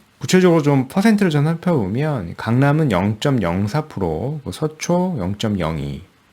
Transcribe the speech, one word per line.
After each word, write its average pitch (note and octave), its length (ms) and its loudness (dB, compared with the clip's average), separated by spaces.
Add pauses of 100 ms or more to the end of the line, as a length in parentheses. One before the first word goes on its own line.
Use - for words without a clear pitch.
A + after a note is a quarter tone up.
(180)
구체적으로 F3+ 420 4
좀 C#3 280 2
퍼센트를 G#3 420 2
좀 D3 140 2
살펴보면 C#3 920 -2
강남은 C#3+ 540 2
영점영사 G#2 960 0
프로, G2 580 -4
그 - 60 -8
서초 F3 640 -2
영점영이, F2 840 -4 (300)